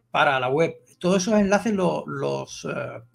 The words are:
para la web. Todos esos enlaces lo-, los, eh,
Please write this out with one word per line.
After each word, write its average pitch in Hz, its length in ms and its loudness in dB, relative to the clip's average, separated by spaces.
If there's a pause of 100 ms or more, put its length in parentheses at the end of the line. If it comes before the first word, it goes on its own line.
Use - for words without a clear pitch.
(100)
para 139 300 2
la 127 80 0
web. 156 260 2 (240)
Todos 180 240 2
esos 226 160 0
enlaces 202 360 2
lo-, 165 320 0
los, 139 600 -6
eh, 123 340 -8 (120)